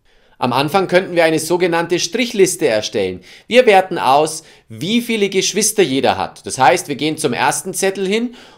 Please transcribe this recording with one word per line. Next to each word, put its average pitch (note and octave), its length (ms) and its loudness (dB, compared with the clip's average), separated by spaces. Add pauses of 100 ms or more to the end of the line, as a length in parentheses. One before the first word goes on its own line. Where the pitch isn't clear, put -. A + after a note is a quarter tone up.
(380)
Am B2 160 -2
Anfang F3 340 0
könnten F3 280 0
wir E3+ 80 4
eine D#3+ 160 2
sogenannte E3+ 580 -2
Strichliste G#3 680 0
erstellen. G#2 540 -2 (260)
Wir A#3+ 180 6
werten F#3+ 320 2
aus, C3+ 460 0 (260)
wie E3+ 320 -4
viele A3+ 280 -2
Geschwister F#3+ 520 0
jeder C3 340 2
hat. F2+ 300 -8
Das G2+ 140 -6
heißt, C3 300 2
wir C#3+ 60 -6
gehen D3+ 220 -4
zum C#3+ 160 -2
ersten C#3 400 -2
Zettel F#3+ 340 -2
hin A#3 280 -4 (220)